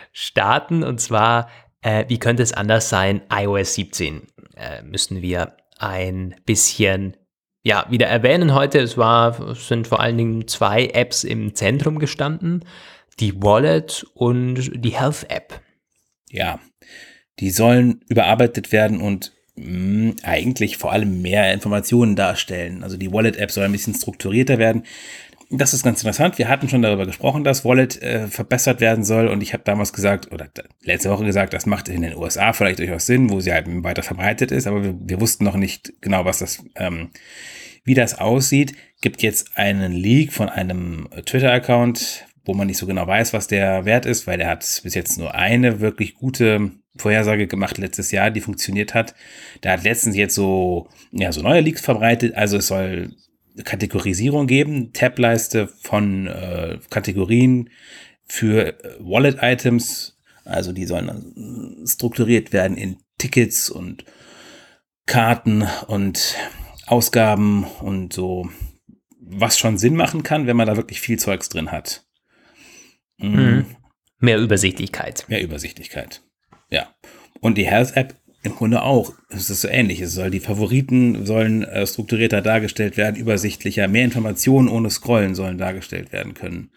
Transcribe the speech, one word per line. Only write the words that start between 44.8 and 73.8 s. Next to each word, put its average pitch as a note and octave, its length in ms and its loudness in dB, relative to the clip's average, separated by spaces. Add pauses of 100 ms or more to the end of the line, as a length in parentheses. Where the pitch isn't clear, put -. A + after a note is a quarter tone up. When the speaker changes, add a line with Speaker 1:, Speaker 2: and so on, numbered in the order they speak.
Speaker 2:
bis - 120 -8
jetzt - 240 -4
nur E2 160 -8
eine A2+ 460 2
wirklich G#2+ 340 -2
gute A2 580 0 (240)
Vorhersage G#2+ 500 2
gemacht F#2+ 320 -4
letztes F#2+ 320 -6
Jahr, G2+ 200 0
die G#2+ 100 -4
funktioniert G2+ 520 -4
hat. A2+ 220 -2 (480)
Der F#2+ 100 0
hat F2 120 -2
letztens A2 320 0
jetzt G2+ 180 2
so, F#2 540 0 (240)
ja, F2+ 180 -2
so - 120 -6
neue D#3+ 180 4
Leaks D#3 200 0
verbreitet. A#2 540 2
Also G2+ 220 0
es G2 100 -2
soll F#2 480 -4 (500)
Kategorisierung G#2 840 0
geben, C#3 480 2
Tab-Leiste A#2 720 2
von, G2+ 580 -2
äh, F2 520 -8 (120)
Kategorien A#2 800 2 (540)
für, G#2+ 580 0
äh, F#2+ 160 -16
Wallet-Items. B2 1200 0 (260)
Also F2+ 280 -6
die F#2 140 -6
sollen F2 200 -4
dann - 800 -14
strukturiert A#2 640 0
werden F#2 260 0
in F#2+ 180 -6 (220)
Tickets - 500 0
und - 360 -12 (1000)
Karten A2+ 640 2 (180)
und G2 480 -2 (520)
Ausgaben G#2 800 4 (160)
und F#2+ 320 -6
so, F#2 360 -6 (720)
was G2 380 0
schon G#2+ 180 2
Sinn A#2+ 200 4
machen E3 260 0
kann, D3+ 240 0
wenn A#2+ 100 2
man A2+ 100 4
da G#2+ 100 0
wirklich - 240 -6
viel A2+ 180 -2
Zeugs - 320 -4
drin D#2+ 200 -6
hat. - 340 -10 (1120)
Mm. G#2 80 -6
Speaker 1:
Mhm. B2 400 4 (540)